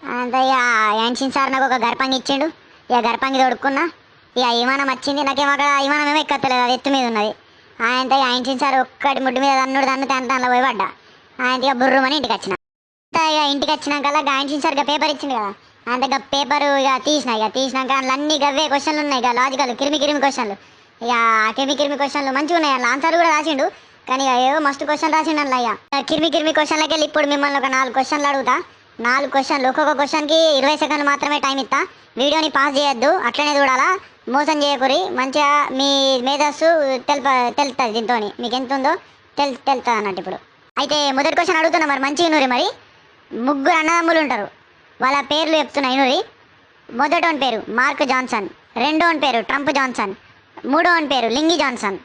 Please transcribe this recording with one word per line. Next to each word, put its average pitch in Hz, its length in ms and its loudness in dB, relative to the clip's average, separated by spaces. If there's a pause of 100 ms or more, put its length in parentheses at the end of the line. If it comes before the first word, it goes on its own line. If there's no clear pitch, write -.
(160)
అంత 247 200 -4 (120)
ఇక 262 100 2 (460)
ఐన్స్టీన్ 247 320 -2
సార్ 269 180 0
నాకు 269 140 0
ఒక 254 160 0
గర్భంగి 262 360 -2
ఇచ్చిండు. 277 280 -2 (420)
ఇక 247 160 4
గర్భంగి 269 380 0
తొడుక్కున్నా. 269 400 0 (560)
ఇక 254 60 2 (120)
విమానం 269 360 0
వచ్చింది, 277 340 -4
నాకేమో 277 260 0
అక్కడ 285 160 0 (160)
విమానం 294 260 2
ఏమో 302 120 2
ఎక్కత్తలేదు, 269 420 0
అది 247 120 2
ఎత్తు 247 180 -4
మీద 262 160 2
ఉన్నది. 214 200 0 (560)
ఆయనతో 254 320 0
ఇక 269 60 2 (100)
ఐన్స్టీన్ 254 280 -4
సార్ 269 180 2
ఒక్కటి 269 440 -2
ముడ్డు 254 180 0
మీద 277 180 4
దన్నుడు 269 280 0
దన్ను 269 220 -2
తన 254 200 -2
తనలో 254 200 0
పోయి 247 140 4
పడ్డా. 220 220 0 (580)
ఆయన 254 200 0
ఇక 277 140 2
బుర్రుమని 262 400 2
ఇంటికి 240 160 -2
వచ్చిన. 190 180 -6 (600)
అంతా 330 100 2 (100)
ఇక 302 80 2 (120)
ఇంటికి 285 220 -2
వచ్చినాకల్లా 285 500 0
ఇక 277 160 0
ఐన్స్టీన్ 285 240 -4
సార్ 320 120 0
ఇక 277 140 0
పేపర్ 302 240 0
ఇచ్చిండు 277 240 -6
కదా, 202 120 -4 (420)
అంత 254 160 0
ఇక 269 100 0 (140)
పేపర్ 285 340 0 (160)
ఇక 269 100 2 (140)
తీసిన. 277 320 0
ఇక 214 180 0
తీసినాక 262 420 -2
అందులో 262 180 -2
అన్ని 302 280 -2
గవ్వే 285 280 0
క్వశ్చన్లు 302 320 0
ఉన్నాయి, 262 180 -2
ఇక 247 160 2
లాజికల్ 262 420 0
కిరిమి 285 220 -2
కిరిమి 294 220 0
క్వశ్చన్లు. 240 300 -2 (500)
ఇక 240 60 -2 (360)
ఆ - 100 2
కిరిమి 277 240 -2
కిరిమి 285 220 -2
క్వశ్చన్లు 277 340 -2
మంచిగా 320 220 0
ఉన్నాయి, 285 180 2
అందులో 247 160 0
ఆన్సర్ 320 280 0
కూడా 330 140 4
రాసిండు. 302 320 0 (420)
కానీ 262 180 0
ఇక 254 100 2 (100)
ఏవో 302 200 2
మస్తు 277 180 -4
క్వశ్చన్ 302 320 0
రాసిండు 311 280 0
అందులో. 262 200 -2
ఇక 254 440 -4
కిరిమి 311 260 0
కిరిమి 311 240 0
క్వశ్చన్లకి 311 340 0
వెళ్ళి 302 160 0
ఇప్పుడు 302 240 0
మిమ్మల్ని 285 280 0
ఒక 262 160 -2
నాలుగు 262 220 0
క్వశ్చన్లు 285 340 0
అడుగుతా. 262 240 0 (480)
నాలుగు 262 280 0
క్వశ్చన్లు, 269 360 0
ఒక్కొక్క 294 300 2
క్వశ్చన్కి 294 380 0 (200)
ఇరవై 285 240 2
సెకండ్లు 294 280 0
మాత్రమే 285 360 -2
టైమ్ 269 140 -2
ఇస్తా. 269 200 -2 (400)
వీడియోని 294 380 0
పాస్ 277 200 2
చేయొద్దు, 277 320 2 (180)
అట్లనే 294 300 -2
చూడాలా, 269 300 2 (460)
మోసం 294 300 0
చేయకూరి. 277 360 2 (180)
మంచిగా 277 320 0 (280)
మీ 277 120 2 (380)
మేధస్సు 294 420 0 (380)
తెలప-, 262 500 2
తెలుస్తుంది 254 400 -2
దీంతోని, 220 320 -2 (100)
మీకు 240 200 -6
ఎంత 262 140 -6
ఉందో 269 200 0 (440)
తెల్-, 285 200 -2 (100)
తెలుస్తుంది 247 300 0
అన్నట్టు. 196 260 -4
ఇప్పుడు 185 140 -8 (400)
అయితే 285 220 0 (180)
మొదటి 302 220 0
క్వశ్చన్ 339 220 0
అడుగుతున్నా, 320 300 2
మరి 269 140 -2
మంచిగా 294 240 0
వినురి. 294 240 2
మరి 294 140 0 (840)
ముగ్గురు 294 320 0
అన్నదమ్ములు 330 440 2
ఉంటారు, 233 220 -4 (540)
వాళ్ళ 269 180 0 (120)
పేర్లు 311 260 0
చెప్తున్నా 269 380 -2
వినురి. 269 240 2 (840)
మొదటోని 320 420 0
పేరు 233 160 -2 (200)
మార్క్ 277 340 0
జాన్సన్, 247 360 -2 (360)
రెండోని 311 340 2
పేరు 254 220 0 (100)
ట్రంప్ 285 280 -2
జాన్సన్, 233 360 -4 (500)
మూడోని 330 420 2
పేరు 254 200 0
లింగి 311 300 2
జాన్సన్. 233 480 -4